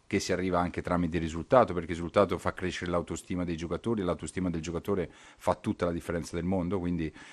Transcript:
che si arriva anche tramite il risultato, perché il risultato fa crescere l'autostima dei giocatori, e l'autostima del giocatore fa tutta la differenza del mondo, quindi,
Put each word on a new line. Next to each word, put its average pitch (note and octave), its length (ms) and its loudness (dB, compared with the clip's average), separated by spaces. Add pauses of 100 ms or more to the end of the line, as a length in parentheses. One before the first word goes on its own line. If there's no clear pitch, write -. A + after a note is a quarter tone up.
che G2+ 120 2
si - 120 -2
arriva F2+ 280 2
anche E2+ 220 0
tramite F2 360 2
il E2 60 0
risultato, F2 500 4
perché E2+ 180 -4
il E2 60 -4
risultato F2 400 4
fa F2+ 160 -2
crescere F2+ 360 -4
l'autostima F2 540 -2
dei E2+ 140 -2
giocatori, F2 440 -2
e - 40 0
l'autostima F2 440 -2
del E2 120 -2
giocatore E2+ 500 -2
fa - 440 -2
tutta - 300 -2
la F2 60 2
differenza E2+ 440 -4
del E2+ 100 -2
mondo, F#2 340 0
quindi, E2+ 340 -2 (200)